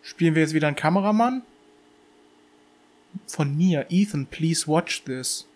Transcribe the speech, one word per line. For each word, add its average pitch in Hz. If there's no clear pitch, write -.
Spielen 165
wir 160
jetzt 156
wieder 156
einen 143
Kameramann? 214
Von 143
mir. 160
"Ethan, 175
please 160
watch 165
this." 127